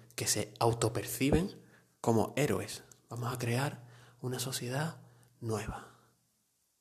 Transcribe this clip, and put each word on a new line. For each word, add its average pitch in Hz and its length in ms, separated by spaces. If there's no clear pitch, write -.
que 113 120
se - 320
autoperciben 131 1040
como 113 380
héroes. 107 460
Vamos 117 240
a 117 40
crear 120 480
una 127 180
sociedad 131 640
nueva. 110 560